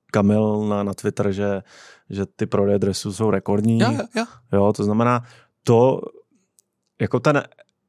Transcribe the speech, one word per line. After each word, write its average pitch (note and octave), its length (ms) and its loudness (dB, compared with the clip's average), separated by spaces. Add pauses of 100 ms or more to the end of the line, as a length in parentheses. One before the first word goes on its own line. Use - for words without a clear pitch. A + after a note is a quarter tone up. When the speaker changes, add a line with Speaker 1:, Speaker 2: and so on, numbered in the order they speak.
(120)
Speaker 1:
Kamil G#2+ 560 2
na, G2+ 140 -2
na G2+ 120 -6
Twitter, G2+ 380 -4
že, G2 300 -4 (480)
že G2 160 -4 (100)
ty G#2+ 100 -4
prodeje G2+ 320 2
dresů G2 340 -4
jsou G#2+ 180 -2
rekordní. G#2 500 0
Speaker 2:
Jo, - 120 2
jo, A#3+ 80 -4 (160)
jo. A3+ 80 -2 (280)
Speaker 1:
Jo, D3 200 4
to - 120 -4
znamená, A#2+ 380 0 (400)
to, B2 380 4 (1000)
jako A#2+ 200 -2
ten, D3 220 2 (460)